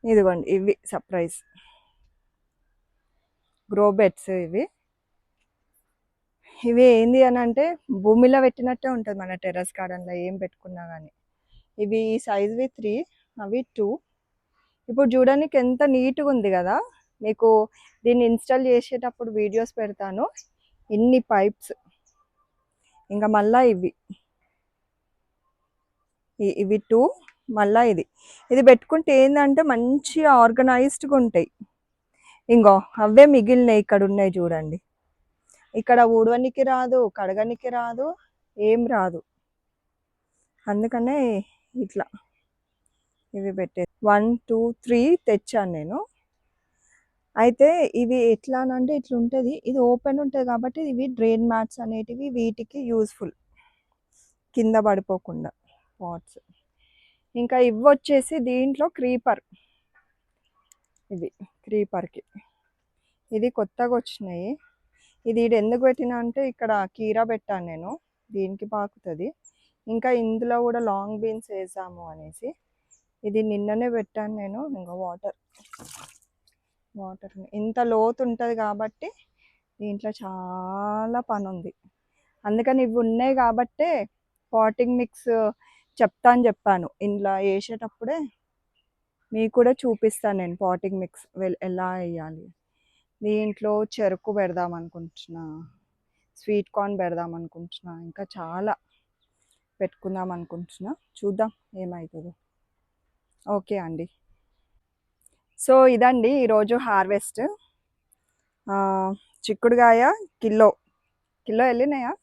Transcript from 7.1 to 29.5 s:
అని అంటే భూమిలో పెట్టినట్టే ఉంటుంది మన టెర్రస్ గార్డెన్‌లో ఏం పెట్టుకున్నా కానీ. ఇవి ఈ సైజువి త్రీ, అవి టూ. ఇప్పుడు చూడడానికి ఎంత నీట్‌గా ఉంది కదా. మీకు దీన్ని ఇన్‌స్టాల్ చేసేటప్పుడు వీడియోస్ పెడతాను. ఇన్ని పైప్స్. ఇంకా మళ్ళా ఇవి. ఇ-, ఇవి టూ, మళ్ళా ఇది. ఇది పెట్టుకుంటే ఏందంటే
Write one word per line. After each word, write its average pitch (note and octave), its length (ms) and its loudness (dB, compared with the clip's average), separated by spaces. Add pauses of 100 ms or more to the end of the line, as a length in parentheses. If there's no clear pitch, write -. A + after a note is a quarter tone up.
అని B3 160 4
అంటే A#3+ 260 0 (260)
భూమిలో A#3 500 6
పెట్టినట్టే B3+ 480 0
ఉంటుంది G#3+ 300 -6
మన F#3 160 -10
టెర్రస్ F3+ 380 -8
గార్డెన్‌లో F3+ 400 -10
ఏం F3+ 240 -8
పెట్టుకున్నా F#3 500 -14
కానీ. D#3+ 240 -20 (680)
ఇవి G#3+ 280 -2
ఈ A3 120 -2
సైజువి A3 500 -2
త్రీ, G#3+ 260 -6 (420)
అవి A3 240 -6 (140)
టూ. G#3 120 -2 (1000)
ఇప్పుడు B3 200 2
చూడడానికి C4+ 500 4
ఎంత B3+ 240 0
నీట్‌గా C4+ 480 2
ఉంది A3 200 0
కదా. F#3 260 0 (440)
మీకు A3 280 0 (560)
దీన్ని A#3+ 200 4
ఇన్‌స్టాల్ B3+ 420 0
చేసేటప్పుడు A#3+ 640 -2
వీడియోస్ G#3+ 460 -2
పెడతాను. G3+ 480 -6 (680)
ఇన్ని A#3+ 300 4
పైప్స్. G#3 520 -2 (1400)
ఇంకా G#3 160 -2
మళ్ళా G#3+ 360 2
ఇవి. F#3 280 2 (2500)
ఇ-, G3+ 160 -2
ఇవి G#3 220 -2 (100)
టూ, A3+ 120 4 (500)
మళ్ళా G#3+ 320 2
ఇది. G3+ 220 2 (460)
ఇది B3+ 120 4
పెట్టుకుంటే C#4 560 6
ఏందంటే C#4 440 4